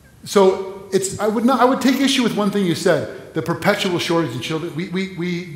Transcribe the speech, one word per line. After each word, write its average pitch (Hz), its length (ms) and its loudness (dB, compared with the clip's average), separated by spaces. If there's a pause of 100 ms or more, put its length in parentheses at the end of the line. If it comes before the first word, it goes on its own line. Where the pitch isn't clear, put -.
(240)
so - 680 2
it's, 190 280 -2
I 208 80 0
would 220 180 0
not, 254 140 4
I 247 60 6
would 262 160 2
take 269 200 2
issue 254 220 2
with 214 120 0
one 202 160 0
thing 202 140 0
you 170 100 2
said, - 600 -2
the 160 60 0
perpetual 180 580 0
shortage 165 340 0
in 127 60 -6
children. 160 360 -6
We, 180 140 -6
we, 185 280 -4
we 175 280 -4 (100)